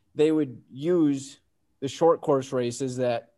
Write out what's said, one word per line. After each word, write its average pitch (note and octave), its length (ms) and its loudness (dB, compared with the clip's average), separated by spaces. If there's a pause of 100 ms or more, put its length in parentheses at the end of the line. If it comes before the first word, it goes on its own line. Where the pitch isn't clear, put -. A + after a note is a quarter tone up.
(160)
they D3+ 160 4
would D3 300 -2 (100)
use C#3+ 720 0 (400)
the C#3 80 -4
short E3 320 2
course C3+ 320 0
races B2 440 -4
that B2 400 -4